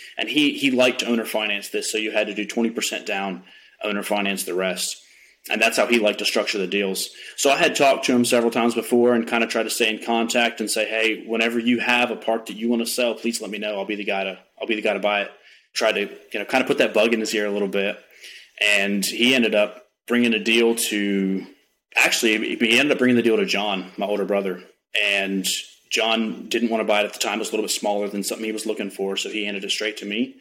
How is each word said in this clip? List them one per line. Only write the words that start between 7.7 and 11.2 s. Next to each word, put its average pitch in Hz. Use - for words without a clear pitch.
talked 139
to 131
him 123
several 120
times 117
before 120
and 113
kind 117
of 117
tried 113
to 110
stay 110
in 107
contact 117
and 104
say, 107
"Hey, 110